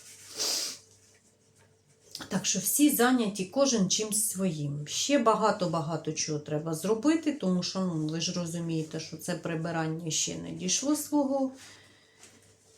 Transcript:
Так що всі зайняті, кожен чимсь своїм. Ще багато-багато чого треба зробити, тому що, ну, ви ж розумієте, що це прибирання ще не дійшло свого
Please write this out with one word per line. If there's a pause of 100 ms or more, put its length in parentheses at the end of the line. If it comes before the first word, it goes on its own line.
(2250)
Так
що
всі
зайняті,
кожен
чимсь
своїм.
Ще
багато-багато
чого
треба
зробити,
тому
що,
ну,
ви
ж
розумієте,
що
це
прибирання
ще
не
дійшло
свого (1300)